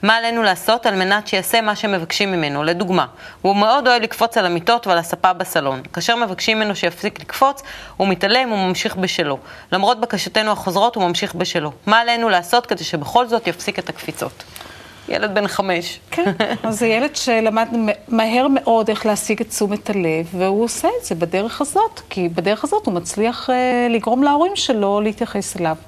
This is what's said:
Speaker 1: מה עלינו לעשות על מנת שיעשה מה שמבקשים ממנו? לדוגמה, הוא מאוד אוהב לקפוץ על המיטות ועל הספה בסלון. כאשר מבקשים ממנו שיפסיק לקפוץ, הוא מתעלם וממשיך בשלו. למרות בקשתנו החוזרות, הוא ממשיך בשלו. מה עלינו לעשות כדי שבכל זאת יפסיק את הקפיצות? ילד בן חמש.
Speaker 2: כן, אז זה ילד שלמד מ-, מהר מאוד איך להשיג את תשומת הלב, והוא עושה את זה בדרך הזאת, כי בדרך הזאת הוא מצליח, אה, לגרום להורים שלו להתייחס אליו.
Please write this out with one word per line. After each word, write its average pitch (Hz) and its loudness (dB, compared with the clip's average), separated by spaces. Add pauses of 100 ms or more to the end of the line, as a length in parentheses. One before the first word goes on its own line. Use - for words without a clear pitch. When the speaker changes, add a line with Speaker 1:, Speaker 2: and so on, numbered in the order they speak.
Speaker 1:
מה 214 6
עלינו 233 0
לעשות 214 2
על 208 2
מנת 196 2
שיעשה 208 0
מה 214 0
שמבקשים 196 -2
ממנו? 147 -2
לדוגמה, 175 0 (360)
הוא 196 4
מאוד 233 4
אוהב 240 4
לקפוץ 226 0
על 202 2
המיטות 180 2
ועל 180 4
הספה 180 0
בסלון. 147 -2 (120)
כאשר 202 0
מבקשים 220 -2
ממנו 208 0
שיפסיק - -4
לקפוץ, - 0 (360)
הוא 196 2
מתעלם 202 2
וממשיך 190 0
בשלו. 170 -2 (340)
למרות 208 2
בקשתנו 214 0
החוזרות, 196 2
הוא 208 0
ממשיך 175 -2
בשלו. 170 -2 (140)
מה 214 6
עלינו 233 0
לעשות 196 2
כדי 180 -4
שבכל 175 0
זאת 226 0
יפסיק 185 -6
את 175 -10
הקפיצות? - -10 (680)
ילד 208 -2
בן 208 2
חמש. 180 -4 (120)
Speaker 2:
כן, 330 0 (320)
אז 220 -4
זה 233 2
ילד 240 0
שלמד 226 0 (100)
מ-, 226 -2
מהר 226 2
מאוד 233 2
איך 214 -2
להשיג 208 0
את 220 -6
תשומת 208 -4
הלב, 165 0 (100)
והוא 190 2
עושה 240 -2 (140)
את - -14
זה 196 -2
בדרך 185 -2
הזאת, 392 0
כי 175 -2
בדרך 185 0
הזאת 415 0
הוא 214 0
מצליח, 208 -4
אה, 254 2
לגרום 233 2
להורים 294 4
שלו 294 2
להתייחס 214 -4
אליו. 165 0 (120)